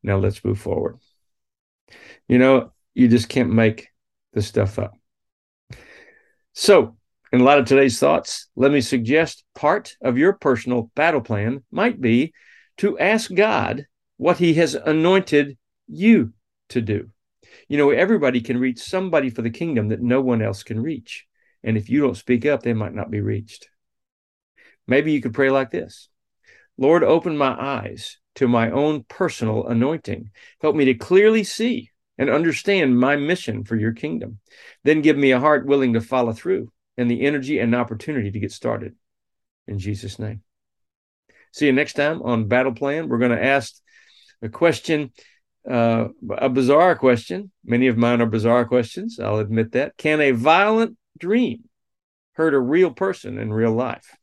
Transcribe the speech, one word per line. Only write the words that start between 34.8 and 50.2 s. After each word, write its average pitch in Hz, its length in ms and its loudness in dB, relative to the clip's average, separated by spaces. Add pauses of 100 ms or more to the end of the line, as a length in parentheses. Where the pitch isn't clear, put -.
Then 156 180 4
give 147 160 4
me 139 140 4
a 123 80 4
heart 147 260 2
willing 135 280 2
to 113 80 0
follow 120 320 -2
through 175 380 -6 (260)
and 123 120 0
the 120 120 -2
energy 139 380 -2
and 117 160 0
opportunity 117 560 -6
to 104 80 -8
get 101 120 -6
started. - 440 -8 (720)
In 101 100 -10
Jesus' 101 400 -10
name." 107 240 -10 (1120)
See 151 160 -2
you 131 60 4
next 147 200 -2
time 147 300 -4
on 113 240 -2
Battle 127 260 0
Plan. 143 360 -6
We're 117 100 -2
gonna 120 160 2
ask 135 400 -2 (640)
a 110 80 -10
question, 156 600 -2 (580)
uh, 113 380 0 (220)
a 113 200 -2
bizarre 143 460 4
question. 175 560 0 (120)
Many 120 240 0
of 113 100 0
mine 120 240 2
are 117 40 2
bizarre 113 400 0
questions. 127 540 -4
I'll 104 200 -4
admit 113 340 -2
that. 135 240 -4
Can 151 220 0
a 139 120 2